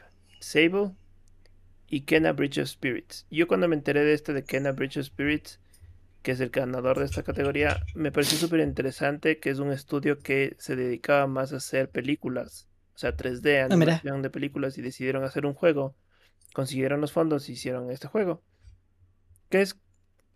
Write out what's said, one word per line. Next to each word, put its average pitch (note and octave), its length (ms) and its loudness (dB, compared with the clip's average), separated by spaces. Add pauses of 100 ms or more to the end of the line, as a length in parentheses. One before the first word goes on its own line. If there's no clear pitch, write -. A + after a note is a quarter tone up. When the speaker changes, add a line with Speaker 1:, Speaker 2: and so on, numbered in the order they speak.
(380)
Speaker 1:
Sable F#3 540 2 (960)
y C#3 140 -2
Kena D#3+ 300 4
Bridge C#3+ 260 -2
of D3 100 -2
Spirits. - 640 -6
Yo E3 180 2
cuando F#3 180 2
me E3 80 2
enteré D3 300 2
de D3+ 80 6
este D3+ 220 -2
de C3+ 100 -4
Kena C#3 280 -2
Bridge C#3 260 -4
of C#3 80 -4
Spirits, D3 520 -4 (640)
que - 120 -2
es B2+ 80 -2
el B2 100 -2
ganador B2+ 500 0
de C#3 60 0
esta - 180 -4
categoría, C#3+ 580 0 (120)
me D3 180 -2
pareció D3 260 2
súper E3 220 2
interesante C#3+ 800 0
que C3+ 100 -2
es C3+ 80 -2
un C#3 140 -2
estudio C#3+ 480 -2
que C#3 380 0
se - 180 -6
dedicaba B2+ 500 2
más C3+ 260 -2
a D3 40 -6
hacer C3 340 -2
películas, B2+ 800 -4 (260)
o - 40 -20
sea, B2 180 -2
tres B2+ 260 -4
D, C#3+ 180 6
Speaker 2:
Ah, C3 140 2
mira. E3 200 6
Speaker 1:
animación C#3 280 -2
de C3 80 -2
películas, C#3 480 -6
y - 40 -8
decidieron C3 420 -4
hacer C#3+ 220 -2
un C#3+ 80 -2
juego. C#3+ 420 2 (560)
Consiguieron C3 480 0
los D3+ 100 -2
fondos D#3 380 0
y B2+ 60 -10
hicieron B2+ 360 -6
este C3+ 160 -10
juego, F3 360 -2 (1080)
que F#3+ 140 4
es F#3+ 180 -4 (560)